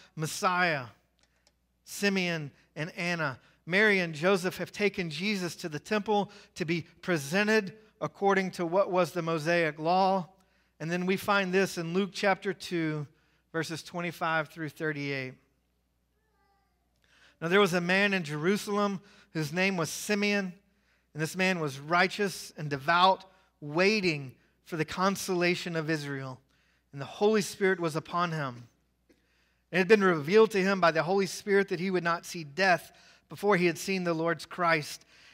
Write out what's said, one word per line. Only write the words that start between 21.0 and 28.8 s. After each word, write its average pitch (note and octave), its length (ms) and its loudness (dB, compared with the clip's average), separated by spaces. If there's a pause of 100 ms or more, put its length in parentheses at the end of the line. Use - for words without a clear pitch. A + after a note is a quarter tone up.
and D3+ 80 -6
this D#3+ 140 -4
man F#3 240 0
was C#3 200 -4
righteous F3 800 0
and D3+ 120 -8
devout, E3+ 560 4 (340)
waiting D#3+ 760 0 (300)
for - 140 -10
the D#3 80 0
consolation F3+ 920 -2
of D#3+ 140 -2
Israel. C#3 500 -6 (540)
And C#3 80 -12
the C3 40 -6
Holy G#3+ 360 2
Spirit F#3+ 380 0
was E3 160 -2
upon F3 360 -2
him. B2+ 380 -8 (1000)